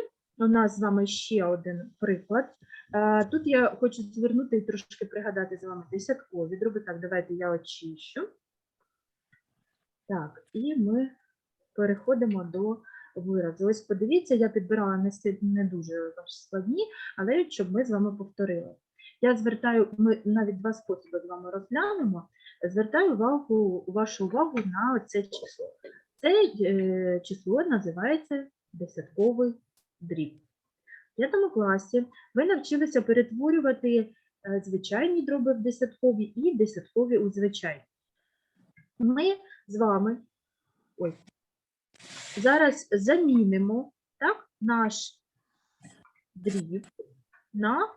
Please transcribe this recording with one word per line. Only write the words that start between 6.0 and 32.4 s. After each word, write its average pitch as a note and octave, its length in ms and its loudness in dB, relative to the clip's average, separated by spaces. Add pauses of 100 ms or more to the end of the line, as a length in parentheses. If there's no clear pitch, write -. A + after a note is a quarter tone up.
дроби. G#3+ 240 -4
Так, F3 200 -10
давайте F3 340 -4
я F3+ 160 -4
очищу. E3+ 800 -10 (1800)
Так, D#3+ 440 -8
і C#4+ 240 -6
ми A#3+ 340 0 (640)
переходимо G#3 680 0
до G3 380 -4 (320)
виразу. F#3 540 -2
Ось G#3+ 120 0
подивіться, B3 540 0
я A3 140 4
підбирала G3 480 0
не G3 160 0
си-, G3 300 -4
не G3+ 220 0
дуже E3+ 360 -6 (160)
важ-, - 260 -18
складні, A3+ 440 -4 (300)
але B3 340 0
щоб F#3 220 -4
ми A#3 120 0
з B3 60 -4
вами G3+ 260 0
повторили. F#3 580 -6 (460)
Я B3 160 4
звертаю, A3 520 2 (100)
ми A3 260 4
навіть G#3 360 0
два A3 120 -2
способи F3 480 -8
з F3+ 60 -12
вами F3+ 240 -12
розглянемо. A#3+ 800 -2 (340)
Звертаю G#3+ 520 2
увагу, A3 720 2
вашу G#3 380 -2
увагу C4 380 0
на G#3 420 -2
це G3+ 160 -2
число. - 520 -14 (460)
Це, F#4 400 4
е, F#3 640 0
число G3+ 400 -2
називається C4+ 840 -2 (260)
десятковий G#3+ 840 -2 (460)
дріб. E3+ 400 -8 (720)
В - 40 -20
п'ятому F#4+ 340 0
класі G#3 560 0 (280)
ви C4 100 2